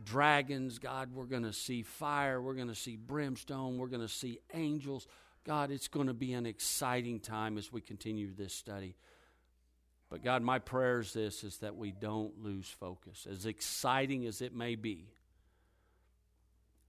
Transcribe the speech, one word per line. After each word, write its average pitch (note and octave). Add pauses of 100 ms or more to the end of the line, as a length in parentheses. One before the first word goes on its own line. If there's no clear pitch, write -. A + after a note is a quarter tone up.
dragons, C3+
God. C3
We're C3
gonna A#2+
see A#2+
fire. C#3+
We're C3
gonna B2
see A2+
brimstone. C3
We're B2+
gonna A#2+
see A#2 (140)
angels. D3 (380)
God, D3
it's C#3
gonna C3+
be B2
an A#2+
exciting A#2+
time A2
as G#2
we A2
continue G#2
this F#2+
study. G2 (1120)
But E2
God, B2
my B2+
prayer B2+
is G#2+
this, G#2+
is G2
that G2+
we G2+
don't G#2+
lose G2
focus. -
As G2
exciting C3
as A2
it B2
may A#2
be, G#2 (1800)